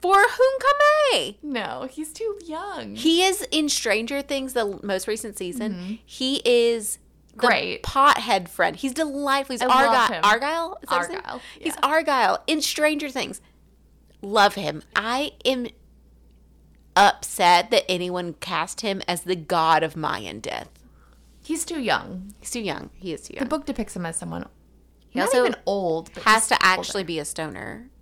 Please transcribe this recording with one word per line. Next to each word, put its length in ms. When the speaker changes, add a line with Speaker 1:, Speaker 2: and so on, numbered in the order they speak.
Speaker 1:
For 140
Hunka-May. 1300
Speaker 2:
No, 480
he's 220
too 320
young. 500
Speaker 1:
He 300
is 260
in 180
Stranger 540
Things, 300
the 80
l-, 240
most 240
recent 280
season. 380
Speaker 2:
Mm-hmm. 200
Speaker 1:
He 380
is 540
the 60
Speaker 2:
Great. 340
Speaker 1:
pothead 680
friend. 280
He's 180
delightful. 600
He's 80
Speaker 2:
I 40
love 280
Speaker 1:
Argy- 200
Speaker 2:
him. 100
Speaker 1:
Argyle? 580
Is 60
that 120
his 80
name? 100
Speaker 2:
Argyle, 220
Speaker 1:
He's 160
Speaker 2:
yeah. 140
Speaker 1:
Argyle 580
in 160
Stranger 480
Things. 300
Love 320
him. 280
I 380
am 220
upset 760
that 200
anyone 440
cast 480
him 260
as 140
the 140
god 460
of 140
Mayan 440
death. 280
Speaker 2:
He's 220
too 160
young. 600
Speaker 1:
He's 100
too 100
young. 340
He 180
is 100
too 120
Speaker 2:
The 60
Speaker 1:
young. 80
Speaker 2:
book 180
depicts 300
him 100
as 100
someone 320
Speaker 1:
He 100
Speaker 2:
not 100
Speaker 1:
also 180
Speaker 2:
even 100
old, 480
but 100
Speaker 1:
has 240
Speaker 2:
he's 100
Speaker 1:
to 60
actually 360
Speaker 2:
older. 60
Speaker 1:
be 140
a 40
stoner. 640